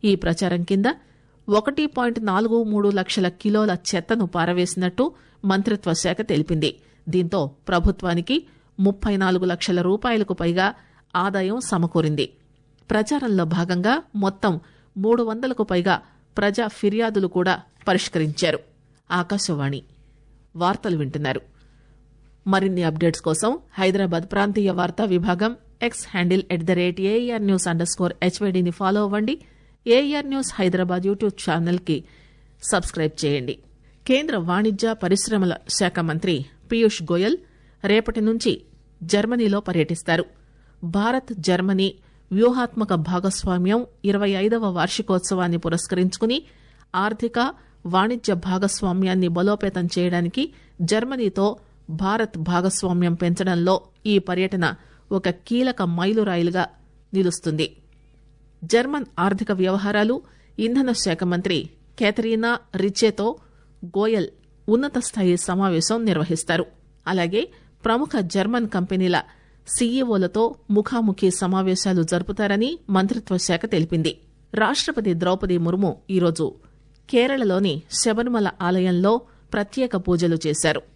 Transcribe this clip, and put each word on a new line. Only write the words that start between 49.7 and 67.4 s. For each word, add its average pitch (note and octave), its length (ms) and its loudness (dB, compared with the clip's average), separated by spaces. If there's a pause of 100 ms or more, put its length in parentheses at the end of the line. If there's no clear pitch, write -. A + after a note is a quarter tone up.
చేయడానికి F3 540 0 (280)
జర్మనీతో G#3 760 0 (320)
భారత్ G3 480 -2
భాగస్వామ్యం F3+ 760 0
పెంచడంలో F3+ 680 2 (240)
ఈ G#3 140 4
పర్యటన F3+ 540 -2 (380)
ఒక F#3+ 180 0
కీలక A#3+ 520 -2
మైలురాయిలుగా F3+ 840 0 (460)
నిలుస్తుంది. E3+ 600 -2 (880)
జర్మన్ B3+ 420 0 (140)
ఆర్థిక G3 320 0
వ్యవహారాలు, G3+ 640 0 (440)
ఇంధన B3 320 2
శాఖ F#3 320 -2
మంత్రి F3 460 0 (300)
కేథరీనా A3+ 600 0 (160)
రిచేతో G3+ 520 2 (580)
గోయల్ G3 420 0 (400)
ఉన్నత C4 300 2
స్థాయి F#3 400 0
సమావేశం F#3+ 680 0
నిర్వహిస్తారు. E3 600 0 (400)
అలాగే F3+ 360 0 (440)